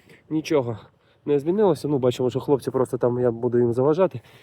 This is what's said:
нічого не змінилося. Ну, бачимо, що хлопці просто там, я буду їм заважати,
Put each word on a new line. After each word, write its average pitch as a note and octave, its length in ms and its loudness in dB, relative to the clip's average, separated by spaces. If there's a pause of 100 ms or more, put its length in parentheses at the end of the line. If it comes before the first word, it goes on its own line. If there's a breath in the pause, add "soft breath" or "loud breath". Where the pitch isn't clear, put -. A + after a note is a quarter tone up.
(300 loud breath)
нічого D3 480 -2 (480 soft breath)
не C#3+ 140 2
змінилося. F3 480 0
Ну, C#3+ 100 0
бачимо, B2+ 320 0
що B2+ 100 -4
хлопці B2+ 320 0
просто C3 260 -2
там, B2 220 0
я B2 120 2
буду A#2 280 0
їм A#2+ 140 2
заважати, D3+ 480 0 (220 loud breath)